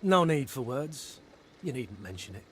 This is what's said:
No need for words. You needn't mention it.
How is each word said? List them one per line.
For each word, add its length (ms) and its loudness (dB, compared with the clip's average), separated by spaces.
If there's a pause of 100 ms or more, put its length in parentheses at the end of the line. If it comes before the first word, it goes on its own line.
No 220 6
need 260 4
for 120 -6
words. 580 -6 (440)
You 100 -4
needn't 280 -8
mention 340 -12
it. 160 -14